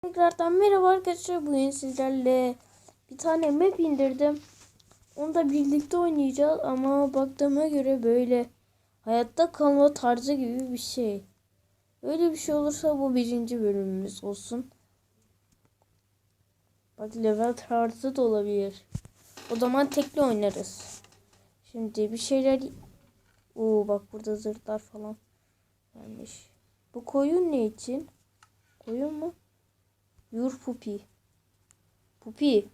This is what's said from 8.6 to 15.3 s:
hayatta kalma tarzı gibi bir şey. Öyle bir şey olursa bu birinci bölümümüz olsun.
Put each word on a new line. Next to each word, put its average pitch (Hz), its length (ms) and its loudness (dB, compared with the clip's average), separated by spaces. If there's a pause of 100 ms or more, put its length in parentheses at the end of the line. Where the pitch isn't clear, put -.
hayatta 240 520 0
kalma 285 420 6
tarzı 247 380 0
gibi 254 400 -4
bir 247 60 -6
şey. 208 460 -4 (760)
Öyle 320 300 0
bir 320 40 -6
şey 311 180 -4
olursa 294 440 0
bu 269 160 0
birinci 240 460 -2
bölümümüz 196 640 -2
olsun. 233 460 -8 (2250)